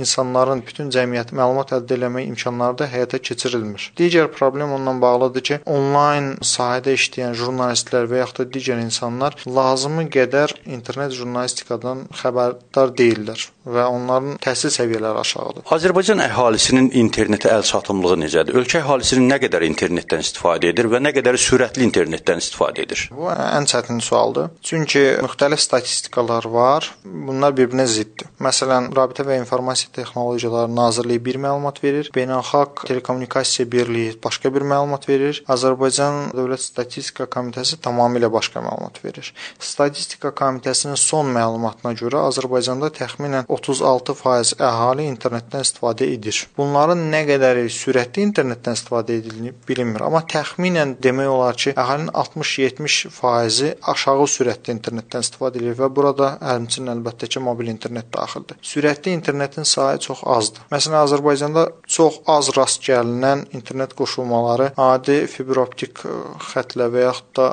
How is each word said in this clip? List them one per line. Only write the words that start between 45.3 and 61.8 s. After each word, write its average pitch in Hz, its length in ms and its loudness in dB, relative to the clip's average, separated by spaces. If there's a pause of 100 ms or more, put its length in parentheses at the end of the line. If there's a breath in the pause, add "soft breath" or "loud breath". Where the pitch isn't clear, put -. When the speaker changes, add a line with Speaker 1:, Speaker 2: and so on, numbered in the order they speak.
Speaker 1:
istifadə 123 480 -2
edir. 113 300 -4 (160)
Bunların 147 560 2
nə 156 160 2
qədəri 127 420 4
sürətli 127 560 0
internetdən 123 480 0
istifadə 117 460 -2
edildiyi 113 320 -10 (160)
bilinmir, 120 340 -2
amma 160 240 0
təxminən 156 720 -2
demək 131 320 2
olar 127 240 2
ki, - 160 0
əhalinin 139 400 -2
altmış-yetmiş 139 840 -2 (180)
faizi 120 540 2 (240)
aşağı 139 400 2
sürətli 120 420 -2
internetdən 117 480 -6
istifadə 127 380 -4
edir 117 180 -4
və 135 160 2
burada 139 460 2
həmçinin 123 560 -4
əlbəttə 117 340 -8
ki, 135 80 -4
mobil 120 320 -4
internet 117 400 -8
daxildir. - 480 -8
Sürətli 147 560 0
internetin 139 480 -4
sayı 139 460 0
çox - 160 -10
azdır. 117 480 0
Məsələn, 156 320 2
Azərbaycanda 147 600 2 (220)